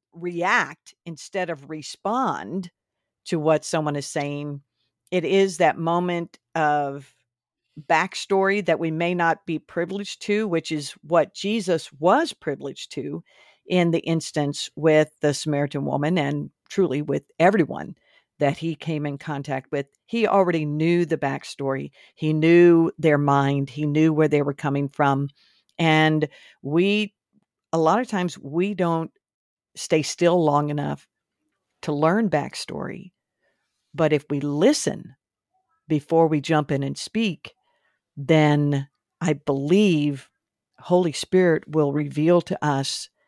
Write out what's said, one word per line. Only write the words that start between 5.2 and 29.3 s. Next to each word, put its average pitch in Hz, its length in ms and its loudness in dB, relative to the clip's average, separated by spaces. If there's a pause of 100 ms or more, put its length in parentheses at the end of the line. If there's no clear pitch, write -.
is 190 320 2
that 165 200 4
moment 170 640 -2 (160)
of 147 580 -2 (760)
backstory 190 760 0
that 160 140 2
we 165 120 -4
may 170 240 -2
not 165 300 0
be 160 120 -4
privileged 185 640 -8
to, 208 260 -2
which 165 240 -2
is 147 200 -6 (100)
what 156 320 2
Jesus 190 600 -4
was 190 400 2
privileged 139 600 -10
to 147 300 -8 (420)
in 175 260 2
the 160 80 0
instance 151 760 -4
with 156 340 4 (120)
the 147 120 2
Samaritan 143 520 -4
woman 147 320 0
and 143 340 -2 (180)
truly 147 320 0
with 143 220 -4 (160)
everyone 185 560 2 (440)
that 143 180 0
he 160 180 -8
came 151 300 -6
in 143 120 -6
contact 139 540 -8
with. 143 160 -4 (180)
He 233 220 0
already 175 380 2
knew 165 400 0
the 156 120 -2
backstory. 139 720 -6 (240)
He 156 180 0
knew 165 640 6
their 151 180 4
mind. 139 520 2
He 151 160 -6
knew 156 280 2
where 156 140 4
they 147 140 2
were 143 120 -2
coming 143 360 -4
from. 139 400 0 (500)
And 156 480 2 (340)
we, 196 540 0 (560)
a 160 60 0
lot 165 220 4
of 254 80 -4
times 180 300 -4
we 175 360 -4
don't 165 380 -2 (640)